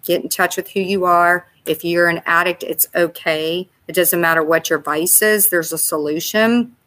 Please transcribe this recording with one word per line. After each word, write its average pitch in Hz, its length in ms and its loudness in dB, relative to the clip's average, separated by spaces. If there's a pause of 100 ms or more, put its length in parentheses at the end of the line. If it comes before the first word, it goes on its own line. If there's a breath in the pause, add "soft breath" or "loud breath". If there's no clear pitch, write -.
Get 175 180 -2
in - 60 -10
touch - 280 -2
with 185 140 -8
who 196 100 -4
you 185 240 -2
are. 175 420 2 (180 soft breath)
If 156 200 -4
you're 170 240 2
an 170 180 -2
addict, 175 360 0
it's - 320 -4
okay. 165 760 -2 (200)
It 160 60 -12
doesn't 175 260 2
matter 165 220 2
what 160 260 0
your 160 100 0
vice 156 440 0
is. 214 260 2
There's 165 240 -2
a 160 60 -8
solution. 214 960 -2 (100)